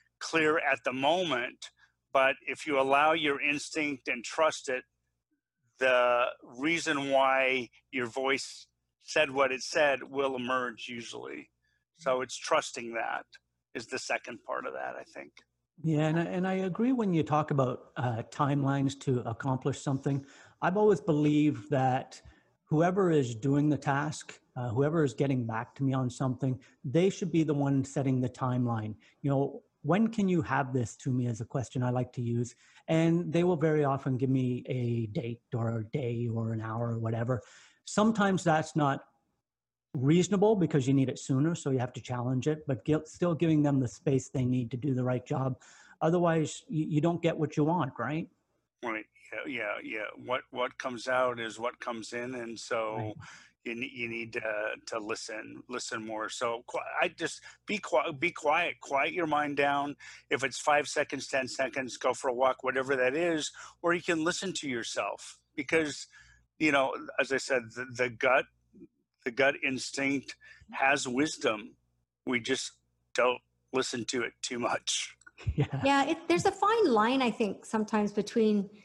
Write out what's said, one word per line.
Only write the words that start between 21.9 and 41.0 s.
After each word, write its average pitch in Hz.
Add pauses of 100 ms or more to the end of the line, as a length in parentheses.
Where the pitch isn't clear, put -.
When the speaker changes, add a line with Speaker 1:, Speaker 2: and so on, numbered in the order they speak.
Speaker 2:
whoever 180
is 131
doing 143
the 143
task, - (160)
uh, 123
whoever 147
is 131
getting 135
back 113
to 143
me 131
on 131
something, 127 (260)
they 165
should 190
be 160
the 151
one 139
setting 131
the 127
timeline. 120 (260)
You 143
know, 139 (180)
"When 190
can 208
you 175
have 135
this 123
to -
me?" 123
is 113
a 113
question 120
I 123
like 123
to 123
use. 117 (320)
And 165
they 170
will 180
very 156
often 135
give 131
me 127
a 120
date 117 (120)
or 117
a 110
day 120
or 113
an 110
hour 113
or 117
whatever. 113 (400)
Sometimes 202
that's 156
not 143 (880)
reasonable 175
because 151
you 135
need 135